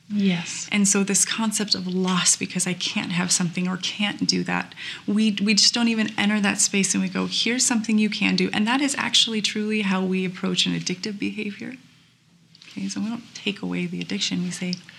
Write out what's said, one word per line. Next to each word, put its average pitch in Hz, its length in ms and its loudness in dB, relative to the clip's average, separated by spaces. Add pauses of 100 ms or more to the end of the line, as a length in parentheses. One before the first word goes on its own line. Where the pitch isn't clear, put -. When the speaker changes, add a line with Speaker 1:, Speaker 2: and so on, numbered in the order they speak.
(100)
Speaker 1:
Yes. 196 600 0
Speaker 2:
And 208 160 4
so 202 160 4
this 196 220 2
concept 214 500 0
of 180 120 -2
loss 185 500 2
because - 300 -2
I 180 80 0
can't - 380 -4
have 175 200 0
something 180 340 0
or 185 120 -2
can't - 480 -2
do - 180 2
that, - 300 -2 (320)
we, 208 360 2
we 214 120 4
just - 180 4
don't 240 160 2
even 220 300 2
enter 208 220 2
that 196 200 2
space, 196 340 2
and 196 80 2
we 185 60 0
go, 185 180 -2
"Here's 233 380 0
something 220 340 2
you 214 120 4
can 190 260 2
do." 180 160 2
And 214 140 2
that 262 160 2
is 269 160 2
actually 226 420 0
truly 214 400 -2
how 190 240 2
we 185 220 0
approach 185 400 -2
an 175 120 0
addictive 180 400 -4
behavior. 208 580 -6 (1000)
Okay, 196 120 -4
so 196 120 -6
we 208 80 -2
don't 233 140 -6 (120)
take - 280 -6
away 180 240 -2
the 175 140 -6
addiction. 180 420 -2
We 180 80 -2
say, 180 240 -4 (240)